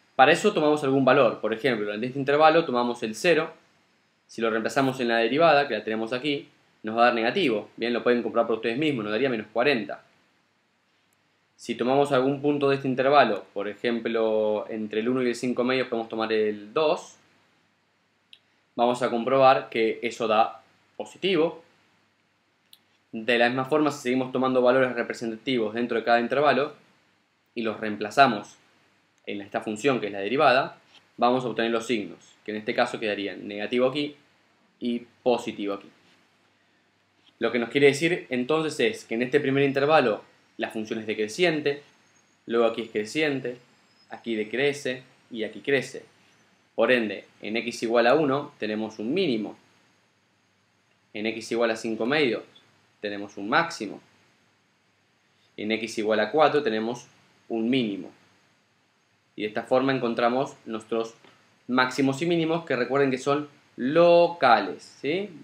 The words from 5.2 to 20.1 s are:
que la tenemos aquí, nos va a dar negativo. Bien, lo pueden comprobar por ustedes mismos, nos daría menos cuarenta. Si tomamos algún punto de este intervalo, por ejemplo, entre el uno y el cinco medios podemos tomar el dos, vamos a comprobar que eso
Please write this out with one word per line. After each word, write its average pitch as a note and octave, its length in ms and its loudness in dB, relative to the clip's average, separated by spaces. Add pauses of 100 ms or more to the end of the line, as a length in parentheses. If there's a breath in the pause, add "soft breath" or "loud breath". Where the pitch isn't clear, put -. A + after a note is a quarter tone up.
que A#2 60 -4
la G#2+ 100 -6
tenemos A2 280 -4
aquí, C#3+ 360 -6 (340)
nos A2 140 -6
va A#2 60 4
a - 40 8
dar A#2+ 80 4
negativo. A#2 640 0
Bien, A#2 160 -4
lo A2+ 100 -2
pueden B2 200 2
comprobar A2+ 260 0
por A2+ 80 0
ustedes A#2 220 -4
mismos, C#3+ 260 -2
nos G#2 80 -6
daría B2+ 180 0
menos G#2+ 220 -4
cuarenta. A#2 500 -2 (1500)
Si - 200 -8
tomamos C3+ 360 2
algún C3+ 320 2
punto C#3+ 280 0
de C#3 60 2
este C3+ 120 -4
intervalo, B2+ 640 4
por G2+ 160 -6
ejemplo, A2 1040 0
entre A2 300 -6
el A2+ 80 -2
uno B2+ 140 0
y B2 60 0
el A#2+ 60 -2
cinco B2 280 -4
medios B2+ 260 0
podemos A2+ 200 -6
tomar A2+ 240 -4
el G#2+ 400 -2
dos, D#3 440 -2 (1600)
vamos B2 280 0
a A2+ 80 0
comprobar C3 580 4
que A2 340 0
eso A#2 240 -4